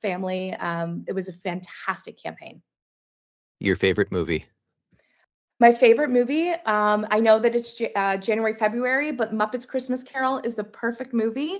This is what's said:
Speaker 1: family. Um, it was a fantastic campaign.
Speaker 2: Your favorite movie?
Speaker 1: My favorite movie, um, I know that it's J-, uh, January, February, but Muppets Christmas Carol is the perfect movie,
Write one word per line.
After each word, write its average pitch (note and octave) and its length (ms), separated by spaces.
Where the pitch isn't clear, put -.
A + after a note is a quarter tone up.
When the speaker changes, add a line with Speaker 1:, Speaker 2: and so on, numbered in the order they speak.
Speaker 1:
family. F#3 540
Um, E3+ 520
it G3 60
was F#3 160
a F3 60
fantastic - 840
campaign. - 420
Speaker 2:
Your G2 160
favorite G2 340
movie? E2 360
Speaker 1:
My A#3+ 100
favorite A#3+ 380
movie, C#4 440
um, G#3 460
I G#3+ 100
know A3 180
that A3+ 160
it's A#3+ 200
J-, A3+ 200
uh, G3 220
January, G#3+ 380
February, B3 580
but A#3 220
Muppets A3 340
Christmas B3+ 340
Carol C4 360
is A#3+ 160
the G#3 100
perfect A#3 480
movie, B3 460